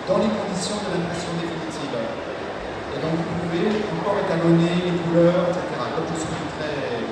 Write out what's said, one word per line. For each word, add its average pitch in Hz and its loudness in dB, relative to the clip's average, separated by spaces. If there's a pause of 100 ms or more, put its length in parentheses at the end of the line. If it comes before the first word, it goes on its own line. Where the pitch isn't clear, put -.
dans 196 2
les 220 4
conditions - -2
de 170 -2
l'impression 170 -4
définitive. 160 -6
Et - -6
donc 160 0
vous 170 -2 (120)
pouvez 185 2 (240)
encore 196 0
étalonner 170 4
les 175 0
couleurs, 170 6
et 170 0
cetera. 156 -4
Comme 165 -2
je 160 -4
suis - -4 (160)
très 131 -4